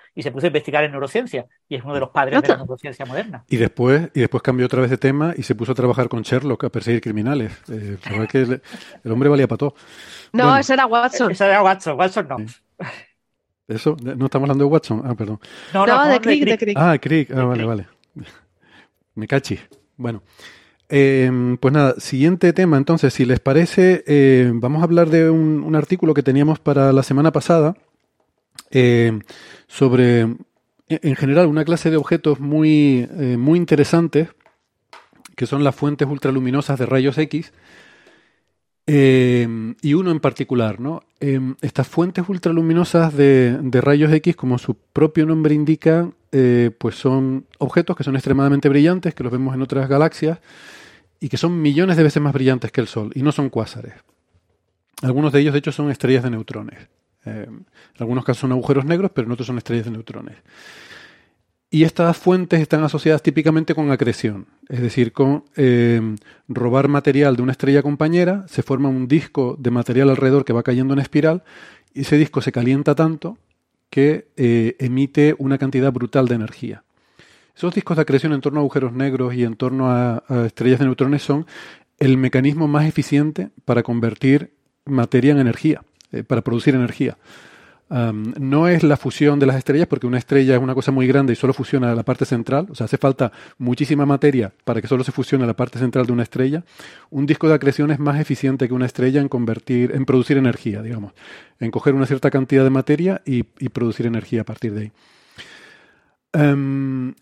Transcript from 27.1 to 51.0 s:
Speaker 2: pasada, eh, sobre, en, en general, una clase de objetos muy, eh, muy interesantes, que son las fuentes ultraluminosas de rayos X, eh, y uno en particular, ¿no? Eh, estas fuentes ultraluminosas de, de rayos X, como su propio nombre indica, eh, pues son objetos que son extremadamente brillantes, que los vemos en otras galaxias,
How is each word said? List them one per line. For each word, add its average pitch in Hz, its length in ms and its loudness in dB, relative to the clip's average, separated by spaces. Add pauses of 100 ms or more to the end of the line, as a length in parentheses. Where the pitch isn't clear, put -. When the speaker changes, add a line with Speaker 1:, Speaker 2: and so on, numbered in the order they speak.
Speaker 2:
pasada, 160 460 2 (960)
eh, 120 480 4 (480)
sobre, 123 540 4
en, 113 140 -2 (520)
en 156 260 -2
general, 147 320 2
una 151 180 0
clase 160 260 0
de 160 60 2
objetos 151 440 0
muy, 147 680 2
eh, 127 300 -4
muy 147 180 2
interesantes, 165 720 2 (1080)
que 127 100 -6
son 143 160 -2
las 139 140 0
fuentes 147 320 -2
ultraluminosas 135 720 -4
de 120 60 -2
rayos 131 320 0
X, 156 340 -6 (1300)
eh, 123 960 2
y 143 120 0
uno 185 160 2
en 160 100 -2
particular, 120 600 -2
¿no? 147 220 -10 (180)
Eh, 135 180 0 (220)
estas 135 260 -4
fuentes 180 420 -2
ultraluminosas 165 880 0
de, 131 460 4
de 127 180 0
rayos 147 320 4
X, 160 220 2
como 127 240 -2
su - 160 -6
propio 156 520 0
nombre 156 280 2
indica, 160 560 0 (220)
eh, 120 440 4
pues 113 200 -6
son 135 500 -2 (120)
objetos 170 380 -2
que - 80 -8
son 135 120 -2
extremadamente 139 520 2
brillantes, 160 460 2
que - 80 -10
los 123 100 -6
vemos 131 220 -4
en 131 80 -4
otras 135 260 -4
galaxias, 156 520 0 (800)